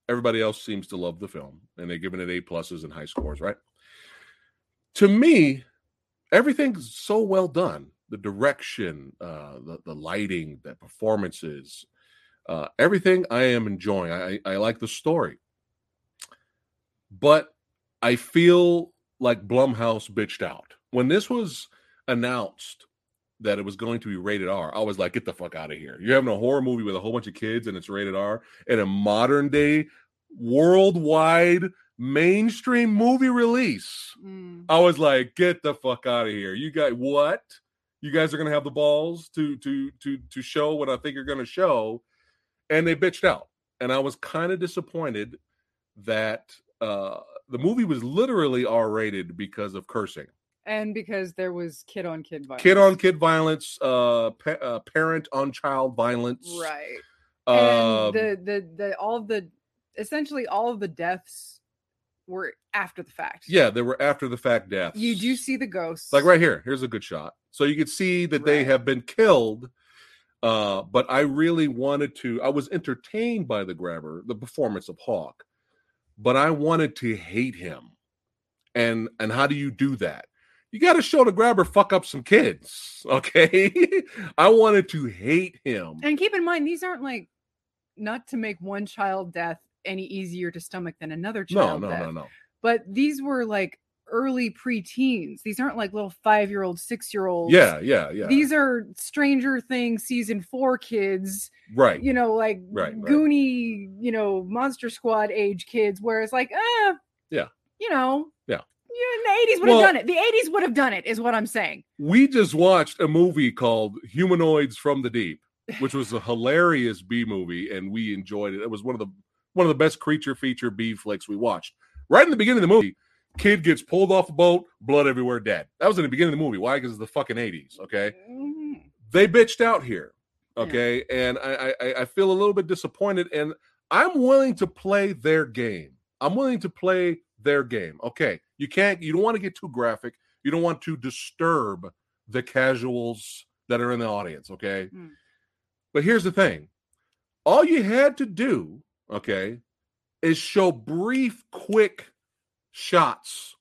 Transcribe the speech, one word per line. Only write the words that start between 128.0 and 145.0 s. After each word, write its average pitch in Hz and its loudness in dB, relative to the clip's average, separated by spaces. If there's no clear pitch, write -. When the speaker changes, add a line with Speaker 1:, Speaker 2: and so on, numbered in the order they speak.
Speaker 2:
Mm-hmm. 294 -12
Speaker 1:
They 190 6
bitched 226 6
out 226 2
here, 101 -10
Speaker 2:
Yeah. 117 -4
Speaker 1:
okay? 120 -2
And 127 -2
I, 131 -4
I, 127 -4
I 127 -2
feel 190 2
a - 4
little 202 2
bit 185 -2
disappointed, 180 -4
and 151 -4
I'm 311 2
willing 262 4
to 190 0
play 196 -2
their 156 2
game. 110 -8
I'm 160 0
willing 254 0
to 175 -8
play 180 0
their 143 2
game. 95 -8
Okay, 117 -2
you 143 -8
can't, 285 0
you 156 -6
don't 175 2
wanna 220 0
get 185 -8
too 185 -14
graphic. 120 -4
You 139 -2
don't 165 0
want 170 -2
to 160 -8
disturb 120 -4
the 123 -4
casuals 123 -4
that 120 0
are 123 -2
in 120 -4
the 113 -4
audience, 95 -8
okay? 95 -8
Speaker 2:
Mm. 170 -20